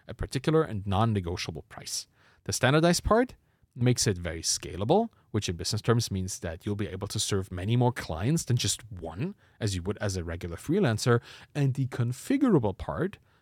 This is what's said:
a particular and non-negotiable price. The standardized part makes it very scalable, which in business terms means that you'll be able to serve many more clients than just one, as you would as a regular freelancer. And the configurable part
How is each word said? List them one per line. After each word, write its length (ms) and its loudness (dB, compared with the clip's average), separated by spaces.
a 60 -10
particular 480 0
and 240 -4
non-negotiable 800 0
price. 380 -10
The 80 -4
standardized 520 4
part 300 4
makes 320 2
it 120 0
very 240 -6
scalable, 640 0
which 180 -2
in 80 -2
business 240 -4
terms 300 2
means 300 -4
that 260 -8
you'll 100 -2
be 120 -4
able 200 -8
to 100 -4
serve 320 -2
many 240 -2
more 180 4
clients 520 -2
than 100 2
just 280 0
one, 420 -8
as 140 -2
you 60 -2
would 180 -4
as 160 -2
a 80 -4
regular 340 -6
freelancer. 640 2
And 180 2
the 140 -2
configurable 880 2
part 400 -4